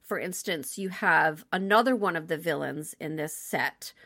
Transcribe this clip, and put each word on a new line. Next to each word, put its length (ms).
for 160
instance, 600
you 100
have 640
another 420
one 220
of 100
the 100
villains 640
in 160
this 220
set 560